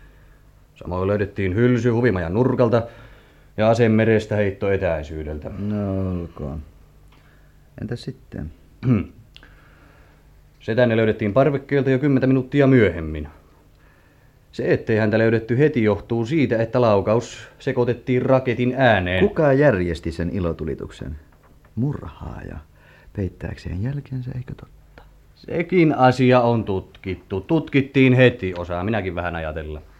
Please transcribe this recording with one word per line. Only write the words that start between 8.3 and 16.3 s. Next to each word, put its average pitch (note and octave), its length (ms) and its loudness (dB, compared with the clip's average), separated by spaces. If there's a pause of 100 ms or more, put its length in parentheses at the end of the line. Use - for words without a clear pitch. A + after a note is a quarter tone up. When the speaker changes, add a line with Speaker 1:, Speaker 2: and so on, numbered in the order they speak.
Speaker 1:
<clears throat> G#2 260 0 (1500)
Setänne A2+ 380 2
löydettiin A2 360 2
parvekkeelta C#3 560 0
jo C3 100 2
kymmentä C3 280 2
minuuttia C3 400 2
myöhemmin. E2+ 600 2 (1200)
Se, - 220 -2
ettei A2+ 240 0
häntä G#2+ 200 2
löydetty A2+ 400 2
heti, C3 260 2
johtuu A2 420 0
siitä, C3 320 0